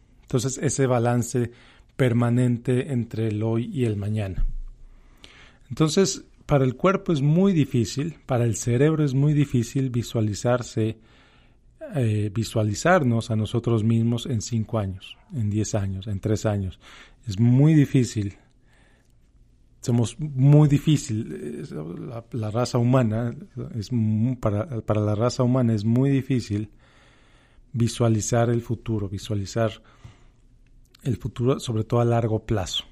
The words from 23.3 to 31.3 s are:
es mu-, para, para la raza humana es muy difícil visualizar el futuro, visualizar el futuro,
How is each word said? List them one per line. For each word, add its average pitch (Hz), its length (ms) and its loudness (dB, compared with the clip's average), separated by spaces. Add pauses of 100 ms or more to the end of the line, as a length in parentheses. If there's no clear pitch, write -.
es 104 160 -8
mu-, 113 480 0
para, 110 420 -4
para 107 200 -2
la 104 120 0
raza 117 300 0
humana 123 300 2
es 104 120 -2
muy 123 240 2
difícil 123 640 -2 (1000)
visualizar 117 760 0
el 117 120 0
futuro, 107 460 -4
visualizar 101 640 -4 (1300)
el 123 140 -2
futuro, 120 420 -2